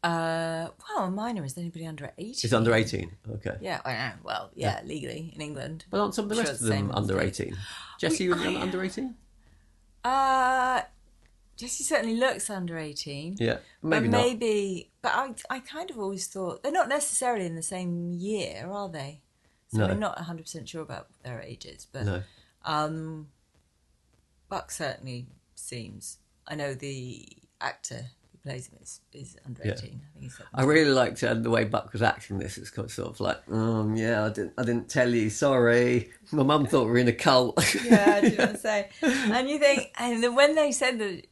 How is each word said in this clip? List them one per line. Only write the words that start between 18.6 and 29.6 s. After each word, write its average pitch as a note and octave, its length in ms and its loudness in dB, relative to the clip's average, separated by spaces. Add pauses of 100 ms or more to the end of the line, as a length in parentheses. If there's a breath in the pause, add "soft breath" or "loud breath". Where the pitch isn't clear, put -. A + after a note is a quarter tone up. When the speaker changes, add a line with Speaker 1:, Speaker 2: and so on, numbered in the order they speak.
Speaker 1:
are G3+ 180 -6
they? D3 340 -12 (500)
So A2 60 0
Speaker 2:
No. G#2+ 100 4
Speaker 1:
I'm - 100 0
not G#3+ 220 -4
a - 20 -8
hundred E3 220 -10
percent - 240 -14
sure D#3+ 140 -10
about - 260 -12 (160)
their B2 180 -10
ages, - 480 -16
but, B2+ 160 -4
Speaker 2:
No. F#2 160 -2 (420 soft breath)
Speaker 1:
um, D#3 640 -4 (1200)
Buck - 220 -8
certainly B2+ 560 -8 (300)
seems, - 640 -14 (280)
I D3+ 80 -10
know C#3+ 200 -6
the C3 520 -10 (340)
actor - 460 -8 (260)
who - 60 -20 (100)
plays B2+ 200 -10
him - 120 -20
is, - 200 -18 (120)
is C#3 320 -18
under B2 200 -12